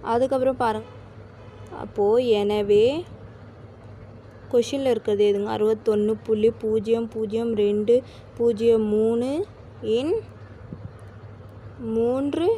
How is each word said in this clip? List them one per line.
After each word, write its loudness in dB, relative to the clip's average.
அதுக்கப்புறம் 0
பாருங்க. -2
அப்போ -2
எனவே 4
கொஷினில் 2
இருக்கிறது 2
எதுங்க? 0
அறுபத்தொன்னு 2
புள்ளி 4
பூஜ்ஜியம் 0
பூஜ்ஜியம் -4
ரெண்டு 4
பூஜ்ஜியம் 2
மூணு 2
இன் -2
மூன்று 0